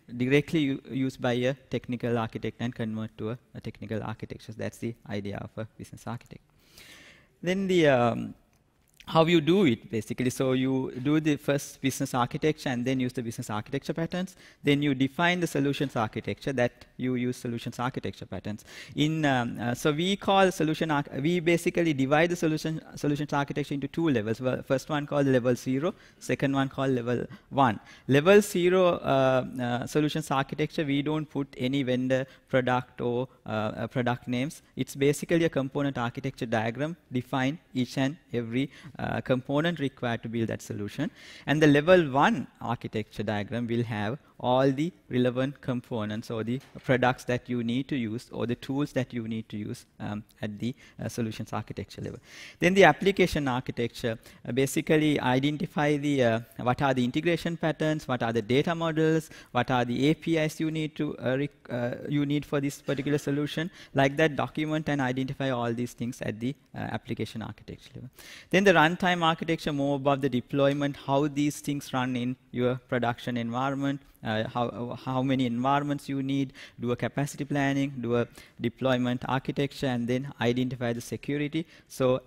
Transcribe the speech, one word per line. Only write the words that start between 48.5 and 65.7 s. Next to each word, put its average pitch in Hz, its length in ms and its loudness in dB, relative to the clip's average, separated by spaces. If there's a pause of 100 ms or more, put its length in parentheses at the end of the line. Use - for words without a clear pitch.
tools 139 380 -2
that 127 180 -2
you 117 160 -6
need 110 220 -6
to 110 80 -10
use, 110 300 -8 (120)
um, 107 240 -6 (200)
at 107 160 -6
the, 120 160 -4 (280)
uh, 113 60 -6
solutions - 460 -6
architecture - 480 -10
level. 104 160 -10 (400)
Then 180 160 4
the 196 100 8
application 165 640 4
architecture, 120 720 -4 (280)
uh, 123 60 -4
basically 151 680 2
identify 147 760 0
the, 143 260 2
uh, 113 180 4 (180)
what 123 240 0
are 135 100 4
the 127 100 2
integration 160 540 0
patterns, 156 500 -2
what 127 160 -2
are 113 100 0
the 113 100 2
data 139 320 2
models, 160 560 0 (220)
what 123 180 0
are 123 160 2
the 127 240 2
A 160 40 4
P 165 220 -2
Is 156 240 -2
you 160 100 -2
need 156 260 -4
to, 151 220 -4
uh, 127 200 0
rec-, - 320 -6
uh, 123 240 -4 (120)
you 147 200 0
need 143 180 0
for 147 160 -2
this 143 220 -4
particular 143 340 0
solution. 147 540 -2 (240)
Like 139 240 4
that, 156 180 4
document 156 540 -2
and 143 100 0
identify 131 480 -2
all 120 240 0